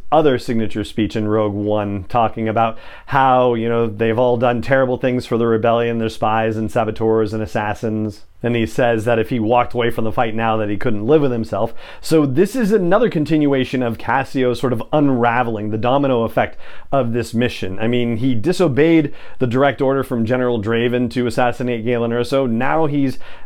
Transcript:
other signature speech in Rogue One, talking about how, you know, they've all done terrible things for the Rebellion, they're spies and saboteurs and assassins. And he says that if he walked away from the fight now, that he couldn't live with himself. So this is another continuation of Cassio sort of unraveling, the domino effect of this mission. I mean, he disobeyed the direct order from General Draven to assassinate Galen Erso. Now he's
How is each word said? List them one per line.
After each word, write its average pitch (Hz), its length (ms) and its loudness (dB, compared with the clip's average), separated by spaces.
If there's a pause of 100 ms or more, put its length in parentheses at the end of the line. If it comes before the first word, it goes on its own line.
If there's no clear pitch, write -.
(100)
other 147 260 4
signature 110 460 -2
speech 104 320 -2
in 107 140 -2
Rogue 107 260 0
One, 101 500 -2
talking 113 440 0
about 113 280 0 (300)
how, 127 480 4
you 113 140 -2
know, 117 180 0
they've 110 320 0
all 123 180 2
done 120 260 0
terrible 127 360 2
things 127 280 -2
for 117 120 0
the 117 80 2
Rebellion, 117 520 2
they're 113 100 -2
spies 110 480 0
and 107 140 -4
saboteurs 110 640 0
and 110 100 -4
assassins. 107 800 -4 (180)
And 120 140 0
he 113 80 0
says 117 400 0
that 117 140 2
if 110 100 0
he 131 100 -2
walked 117 360 0
away 120 160 0
from 117 140 -2
the 110 80 0
fight 117 220 0
now, 110 220 0
that 104 140 -2
he 104 60 -2
couldn't 107 300 0
live 147 160 4
with 135 100 0
himself. 110 420 -2 (260)
So 160 240 2
this 160 320 0
is 214 160 0
another 196 380 2
continuation 143 720 0
of 117 160 -2
Cassio 127 560 0
sort 123 180 -2
of 120 100 -4 (100)
unraveling, 120 800 0
the 110 80 -2
domino 127 440 2
effect 113 360 -2 (320)
of 123 220 0
this 117 220 -4
mission. 110 440 -2
I 110 80 0
mean, 120 300 0
he 127 180 0
disobeyed 160 800 2 (240)
the 131 80 0
direct 131 360 2
order 135 200 2
from 123 220 -2
General 123 380 0
Draven 117 480 0
to 123 160 0
assassinate 120 580 -2
Galen 117 280 0
Erso. 131 360 0
Now 143 380 0
he's 139 320 0 (280)